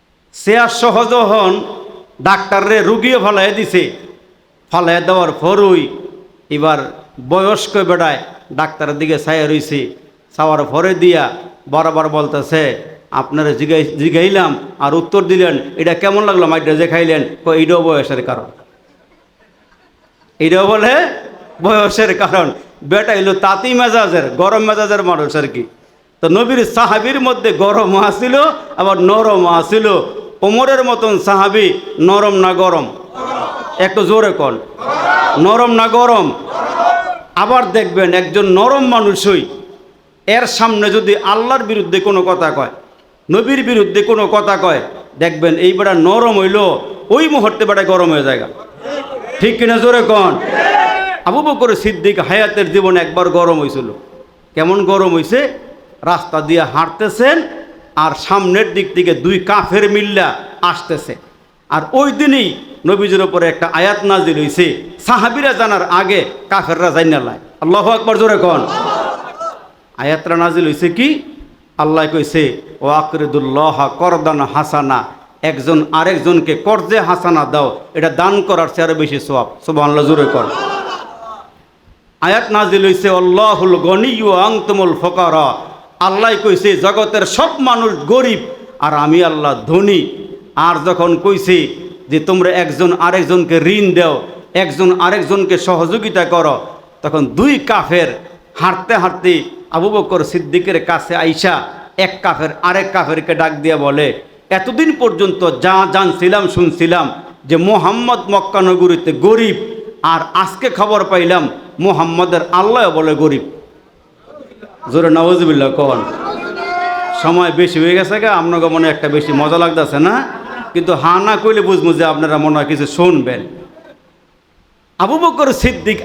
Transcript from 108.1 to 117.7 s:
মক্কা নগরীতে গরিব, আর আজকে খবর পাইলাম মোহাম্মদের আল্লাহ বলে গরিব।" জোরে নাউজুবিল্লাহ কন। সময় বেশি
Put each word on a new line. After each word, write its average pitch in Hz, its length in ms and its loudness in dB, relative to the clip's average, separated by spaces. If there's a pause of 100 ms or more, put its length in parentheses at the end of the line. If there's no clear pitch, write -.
মক্কা 196 300 0
নগরীতে 175 520 2
গরিব, 208 440 2 (460)
আর 165 180 0 (140)
আজকে 190 360 -2
খবর 208 340 0
পাইলাম 175 440 2 (320)
মোহাম্মদের 170 600 0 (120)
আল্লাহ 202 380 4
বলে 156 240 0
গরিব।" 143 280 0 (1500)
জোরে 165 180 4
নাউজুবিল্লাহ 165 600 4
কন। 135 320 0 (1200)
সময় 170 300 0
বেশি 175 280 0